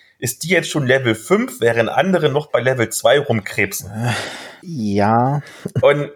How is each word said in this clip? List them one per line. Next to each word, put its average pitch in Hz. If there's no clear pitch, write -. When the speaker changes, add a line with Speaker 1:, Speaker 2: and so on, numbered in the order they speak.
Speaker 1:
ist -
die 160
jetzt 165
schon 143
Level 127
fünf, 214
während 113
andere 160
noch 143
bei 123
Level 123
zwei 127
rumkrebsen. 104
Speaker 2:
Äh, 113
ja. 117
Speaker 1:
Und 143